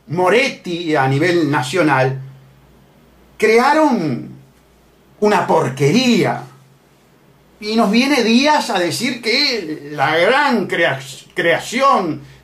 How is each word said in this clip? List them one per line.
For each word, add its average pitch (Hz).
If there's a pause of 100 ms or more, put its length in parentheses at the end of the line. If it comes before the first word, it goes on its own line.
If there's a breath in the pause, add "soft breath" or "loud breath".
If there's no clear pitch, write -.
Moretti 180
a 135
nivel 156
nacional, 147 (1160)
crearon 226 (920)
una 208
porquería. 156 (1160)
Y 214
nos 214
viene 254
Díaz 254
a 208
decir 180
que 214
la 151
gran 240
crea-, 165 (320)
creación 180 (240 loud breath)